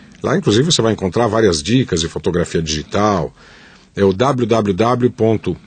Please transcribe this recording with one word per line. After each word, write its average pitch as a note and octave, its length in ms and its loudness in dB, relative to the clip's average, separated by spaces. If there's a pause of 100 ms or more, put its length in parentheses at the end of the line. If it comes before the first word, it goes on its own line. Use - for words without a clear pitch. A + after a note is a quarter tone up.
(240)
Lá, B2 140 -2
inclusive, C#3 340 2
você B2+ 100 2
vai A2 120 2
encontrar G2 340 -2
várias G2+ 340 2
dicas G2 380 0
de E2 80 -4
fotografia E2+ 540 -2
digital, D#2+ 720 -2 (640)
É G2+ 80 2
o F#2+ 80 4
w B2 320 0
w G#2+ 280 2
w A#2+ 360 0
ponto G#2+ 580 -2